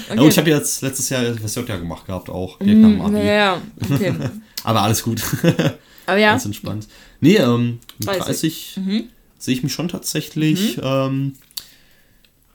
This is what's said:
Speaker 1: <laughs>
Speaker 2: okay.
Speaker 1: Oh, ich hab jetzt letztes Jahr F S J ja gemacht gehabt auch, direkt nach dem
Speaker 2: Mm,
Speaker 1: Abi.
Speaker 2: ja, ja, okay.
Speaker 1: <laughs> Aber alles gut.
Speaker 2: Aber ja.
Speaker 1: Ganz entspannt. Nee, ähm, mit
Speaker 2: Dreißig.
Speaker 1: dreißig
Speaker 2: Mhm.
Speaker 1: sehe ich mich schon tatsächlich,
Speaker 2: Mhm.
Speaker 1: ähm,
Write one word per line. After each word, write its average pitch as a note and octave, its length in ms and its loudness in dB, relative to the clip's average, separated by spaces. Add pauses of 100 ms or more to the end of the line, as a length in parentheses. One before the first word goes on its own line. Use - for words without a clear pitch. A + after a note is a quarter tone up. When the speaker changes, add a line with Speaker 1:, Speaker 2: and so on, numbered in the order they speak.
Speaker 1:
<laughs> - 60 -14
Speaker 2:
okay. - 120 -2
Speaker 1:
Oh, D3+ 60 8
ich D3 100 4
hab D#3 100 2
jetzt D3 360 0
letztes - 260 -6
Jahr B2+ 160 -2
F A#2 180 -6
S G#2+ 120 -8
J A#2+ 120 -6
ja G2+ 100 -6
gemacht E2+ 280 -10
gehabt F#2 240 -10
auch, F2+ 300 -8
direkt G#3 200 6
nach A3 100 10
dem G#3 80 6
Speaker 2:
Mm, - 40 -4
Speaker 1:
Abi. G#3 160 0
Speaker 2:
ja, G#3 60 0 (100)
ja, G3+ 280 2 (300)
okay. E3+ 220 0 (260)
Speaker 1:
<laughs> - 240 -16
Aber A2 200 0
alles G#2+ 200 0
gut. A2 180 -4 (840)
Speaker 2:
Aber F#3 120 0
ja. G#3+ 140 4
Speaker 1:
Ganz C#3 140 0
entspannt. G#2 420 -10 (320)
Nee, E3 180 6
ähm, A#2+ 420 2 (180)
mit A2 100 -6
Speaker 2:
Dreißig. G3 160 -2
Speaker 1:
dreißig - 540 -6
Speaker 2:
Mhm. F#3+ 260 -2 (340)
Speaker 1:
sehe - 180 -4
ich B2+ 80 -6
mich C#3+ 100 -4
schon E3 160 -6
tatsächlich, D#3 880 -2
Speaker 2:
Mhm. C#3 80 -6
Speaker 1:
ähm, C3+ 480 -2 (1200)